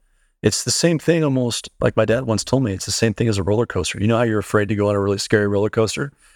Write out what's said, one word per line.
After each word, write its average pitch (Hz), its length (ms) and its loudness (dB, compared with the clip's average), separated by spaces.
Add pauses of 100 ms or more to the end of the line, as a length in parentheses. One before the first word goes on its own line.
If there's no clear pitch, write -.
(420)
it's - 220 0
the 123 80 -4
same 170 260 2
thing 160 240 2
almost, 131 460 -2 (120)
like - 160 0
my 113 80 4
dad 113 200 0
once 110 180 0
told 131 220 0
me, 101 80 -2
it's 92 120 -6
the - 60 -6
same 113 240 0
thing 117 140 0
as 101 100 0
a 92 60 -2
roller 107 200 0
coaster. - 360 -4
You 104 80 2
know 113 80 2
how 120 80 2
you're 110 160 0
afraid 104 300 0
to 110 40 0
go 104 140 0
on 104 80 2
a 101 40 0
really 98 180 0
scary 104 280 2
roller 101 240 0
coaster? 113 400 -2 (260)